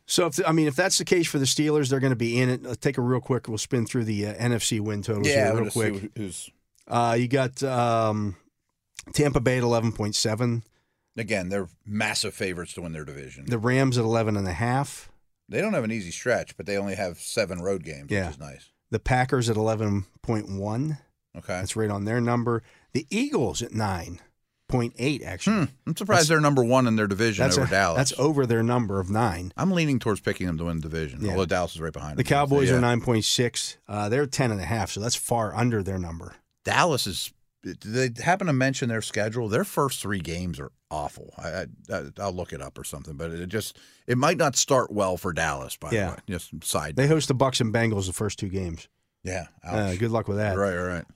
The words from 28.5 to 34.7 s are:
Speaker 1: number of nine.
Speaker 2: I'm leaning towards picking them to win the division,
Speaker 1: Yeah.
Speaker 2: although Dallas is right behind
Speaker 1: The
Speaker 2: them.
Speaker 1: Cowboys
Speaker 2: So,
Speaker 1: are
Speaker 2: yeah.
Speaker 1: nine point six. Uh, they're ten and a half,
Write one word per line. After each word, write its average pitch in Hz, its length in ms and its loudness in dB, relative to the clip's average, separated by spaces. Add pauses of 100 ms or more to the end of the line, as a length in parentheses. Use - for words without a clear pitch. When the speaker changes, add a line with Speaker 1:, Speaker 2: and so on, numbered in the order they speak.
Speaker 1:
number 117 340 2
of 92 120 0
nine. 95 460 0
Speaker 2:
I'm 180 140 2
leaning 156 300 2
towards 104 200 0
picking 98 280 -2
them 80 100 -2
to 85 60 -4
win 85 140 -2
the 76 40 -4
division, 78 420 -6
Speaker 1:
Yeah. 98 80 0
Speaker 2:
although 92 140 2
Dallas 87 300 0
is 82 40 -10
right 80 120 -6
behind 76 260 -6
Speaker 1:
The 127 60 0
Speaker 2:
them. - 40 0
Speaker 1:
Cowboys 143 400 4
Speaker 2:
So, 127 60 4
Speaker 1:
are 123 40 6
Speaker 2:
yeah. - 20 4
Speaker 1:
nine 120 200 4
point 113 240 2
six. - 520 0 (120)
Uh, 104 200 -2
they're 135 180 2
ten 135 240 0
and 101 100 -2
a 87 40 -4
half, 98 260 -2